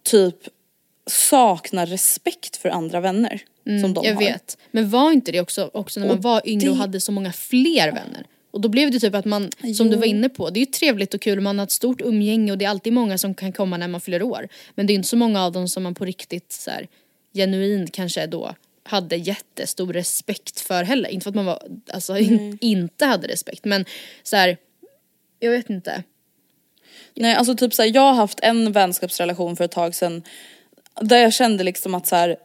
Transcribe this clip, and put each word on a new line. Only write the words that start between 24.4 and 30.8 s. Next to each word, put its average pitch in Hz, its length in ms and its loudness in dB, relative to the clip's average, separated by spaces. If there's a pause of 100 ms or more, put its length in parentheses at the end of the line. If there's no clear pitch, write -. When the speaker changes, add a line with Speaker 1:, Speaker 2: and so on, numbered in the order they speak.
Speaker 2:
jag 233 120 2
vet 240 180 -2
inte. 185 340 -8 (1120)
Speaker 1:
Nej, 233 200 2
alltså 247 200 2
typ 233 180 0
så - 80 2
här, 220 140 4
jag 269 60 8
har 269 120 10
haft 214 280 2
en 226 300 2
vänskapsrelation 180 840 0
för 175 80 0
ett 170 80 -2
tag 170 240 -2
sedan 170 280 -4 (800)